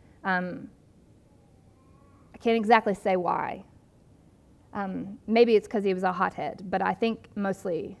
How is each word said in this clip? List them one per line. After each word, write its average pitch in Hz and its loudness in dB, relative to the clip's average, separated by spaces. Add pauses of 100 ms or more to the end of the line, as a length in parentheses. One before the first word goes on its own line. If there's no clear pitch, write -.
(240)
Um, 180 -2 (1600)
I - -20
can't 226 2
exactly 220 4
say 190 0
why. 180 -2 (1080)
Um, 196 -6
maybe 226 6
it's 202 2
'cause 202 -2
he 190 2
was 185 -2
a 185 2
hothead, 180 -4
but 190 0
I 190 0
think 226 -4
mostly 196 -4